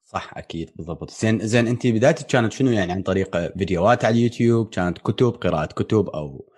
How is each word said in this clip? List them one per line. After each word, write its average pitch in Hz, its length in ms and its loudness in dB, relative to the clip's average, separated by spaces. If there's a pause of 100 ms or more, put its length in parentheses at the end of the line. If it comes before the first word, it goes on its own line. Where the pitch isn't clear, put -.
صح، - 340 -10
أكيد، - 380 -10
بالضبط. 80 340 -12
زين، 110 300 0
زين، 113 280 2
أنتِ 123 200 -2
بدايتك 123 380 2
كانت 117 260 2
شنو؟ 135 200 0
يعني 92 200 0
عن 92 100 -4
طريق 95 360 -2 (200)
فيديوهات 98 480 2
على 113 100 4
اليوتيوب، 117 540 2
كانت 90 280 -2
كتب، 120 340 0
قراءة 82 340 -2
كتب، 104 440 -2
أو، 71 480 -10